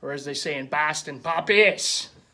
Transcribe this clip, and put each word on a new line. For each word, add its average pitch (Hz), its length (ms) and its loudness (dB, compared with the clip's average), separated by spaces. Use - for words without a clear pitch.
Or 139 100 -8
as 139 140 -8
they 143 80 -6
say 143 240 -4
in 135 100 -8
Boston, 151 520 -2
Paul 165 240 -2
Pierce. 202 680 4